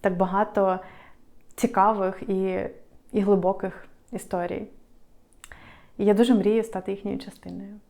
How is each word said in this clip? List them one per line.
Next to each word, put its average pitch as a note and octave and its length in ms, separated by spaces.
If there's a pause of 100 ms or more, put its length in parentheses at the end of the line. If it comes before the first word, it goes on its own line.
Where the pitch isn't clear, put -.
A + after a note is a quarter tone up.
так F#3 160
багато F#3+ 600 (760)
цікавих G3 720
і, F#3+ 300 (520)
і G#3 100
глибоких F#3+ 680 (240)
історій. G3 560 (1300)
І G3+ 80
я G#3 80
дуже A#3+ 220
мрію G#3+ 280
стати G3 280
їхньою G3 280
частиною. G3 600 (100)